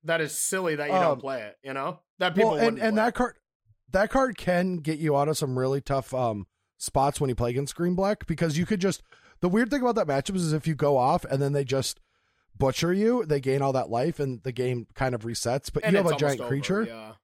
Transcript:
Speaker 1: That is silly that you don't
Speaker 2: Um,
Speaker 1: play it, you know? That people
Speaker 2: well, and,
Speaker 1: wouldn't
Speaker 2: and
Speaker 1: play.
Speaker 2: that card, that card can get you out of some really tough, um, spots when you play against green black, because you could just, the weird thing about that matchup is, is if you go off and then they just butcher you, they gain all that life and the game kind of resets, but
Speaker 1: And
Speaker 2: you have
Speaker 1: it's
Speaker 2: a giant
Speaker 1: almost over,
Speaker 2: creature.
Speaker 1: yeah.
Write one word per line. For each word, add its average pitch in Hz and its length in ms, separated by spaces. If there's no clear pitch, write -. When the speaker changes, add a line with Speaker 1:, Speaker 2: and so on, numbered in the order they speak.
Speaker 1:
That 165 160
is 147 160
silly 185 400
that 147 120
you 190 60
don't 175 180
Speaker 2:
Um, 127 80
Speaker 1:
play 131 220
it, 104 200
you 135 100
know? 139 280
That 180 160
people 220 160
Speaker 2:
well, 151 80
and, 143 80
Speaker 1:
wouldn't 226 160
Speaker 2:
and 208 140
Speaker 1:
play. 214 80
Speaker 2:
that 240 100
card, - 200
that 202 180
card 262 260
can 180 420
get 156 200
you 151 180
out 143 120
of 156 100
some 131 200
really 135 220
tough, 135 320
um, 113 340
spots 139 420
when 143 100
you 120 60
play 120 140
against 135 260
green 180 180
black, 196 320
because 160 320
you 175 80
could 208 140
just, 185 220
the 180 80
weird 214 220
thing 285 100
about 247 140
that 196 140
matchup 143 260
is, 180 100
is 156 80
if 156 140
you 160 80
go 143 220
off 135 280
and 135 160
then 143 120
they 143 120
just 131 360
butcher 135 340
you, 220 340
they 147 120
gain 135 240
all 135 120
that 123 160
life 127 280
and 131 240
the 135 80
game 123 440
kind 131 200
of 107 80
resets, 117 500
but - 120
Speaker 1:
And 208 80
Speaker 2:
you 196 60
have 190 80
Speaker 1:
it's 156 80
Speaker 2:
a 143 40
giant 139 220
Speaker 1:
almost - 0
over, 123 80
Speaker 2:
creature. 143 360
Speaker 1:
yeah. 113 280